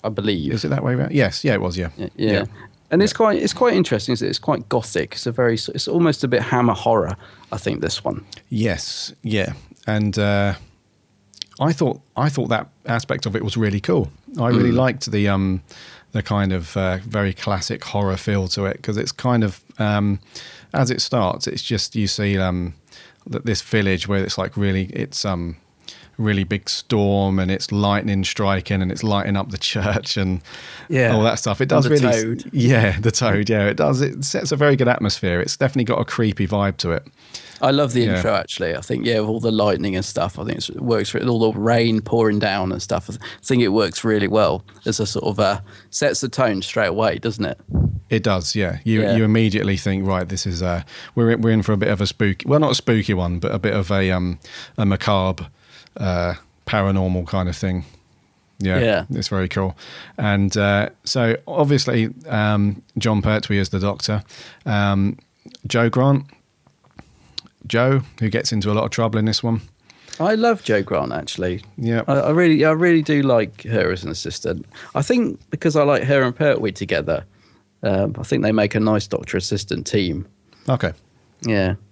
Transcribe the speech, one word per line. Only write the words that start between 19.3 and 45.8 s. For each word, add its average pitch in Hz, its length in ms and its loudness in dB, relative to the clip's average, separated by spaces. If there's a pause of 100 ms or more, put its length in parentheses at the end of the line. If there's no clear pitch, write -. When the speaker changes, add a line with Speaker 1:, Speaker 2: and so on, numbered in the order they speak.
Speaker 2:
of, 98 180 -4 (180)
um, 104 400 0 (540)
as 127 180 2
it - 100 -2
starts, 98 460 -2
it's - 160 -8
just, - 320 -4
you 107 120 0
see, 101 300 0
um, 90 360 -2 (560)
th-, - 160 -6
this 110 160 -2
village 98 460 0
where 98 160 0
it's, 98 140 -6
like, 95 200 -4
really, 95 360 0
it's, - 320 -6
um, 87 300 -4 (640)
really 104 280 0
big 101 240 -4
storm 98 680 0
and 92 120 0
it's 98 220 -4
lightning 101 500 0
striking 98 580 -2
and 92 80 -2
it's 82 140 -6
lighting 101 320 0
up 95 160 -4
the 98 60 -8
<laughs> - 160 -4
church 101 420 -2
and 92 240 -2 (480)
Speaker 1:
Yeah. 127 260 4
Speaker 2:
all 110 100 4
that 113 160 2
stuff. 104 200 -2
It 135 40 2
Speaker 1:
And 139 80 -2
Speaker 2:
does 151 120 6
Speaker 1:
the 156 60 2
Speaker 2:
really 143 180 6
s- 110 160 4
Speaker 1:
toad. 113 200 -4 (100)
Speaker 2:
Yeah, 117 480 4
the 110 100 2
toad, 104 380 0
yeah. 107 160 4
It 101 100 2
does. 135 240 2
It 139 240 -2
sets - 300 -4
a - 20 0
very 143 220 4
good 127 100 2
atmosphere. 98 540 0
It's - 160 -4
definitely 135 260 0
got 117 160 0
a 117 60 0
creepy 104 420 0
vibe 101 300 0
to 87 140 -2
it. - 140 -4 (560)
Speaker 1:
I 131 100 4
love 139 200 2
the 120 120 2
Speaker 2:
Yeah. 98 120 2
Speaker 1:
intro, 104 180 0
actually. 87 440 -4
I - 20 -6
think, - 260 -4
yeah, 113 140 2
with 107 100 0
all 110 120 -2
the 113 100 0
lightning 101 460 0
and 95 80 -4
stuff, - 340 -4
I 90 60 -6
think - 140 -4
it's, - 100 -6
it - 120 -10
works 113 280 0
for - 80 -4
it. - 100 -2
All 113 240 2
the 104 80 -4
rain 117 400 2
pouring 107 400 2
down 98 320 0
and 95 100 -6
stuff. - 280 -6
I 101 40 -10
th-, 110 80 -14 (220)
think 123 180 2
it 107 80 4
works 98 360 0
really 107 240 2
well 98 340 2 (220)
as 113 160 -2
a 104 40 0
sort - 200 -4
of, 98 120 -2
uh, 101 220 2 (300)